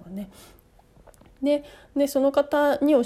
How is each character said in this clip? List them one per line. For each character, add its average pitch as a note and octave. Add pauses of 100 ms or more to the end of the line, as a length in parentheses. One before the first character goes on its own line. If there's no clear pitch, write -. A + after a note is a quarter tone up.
ね。 G3 (1120)
で、 C#4+ (320)
で、 C#4
そ C#4
の C#4
方 C#4+
に D4
教 A#3+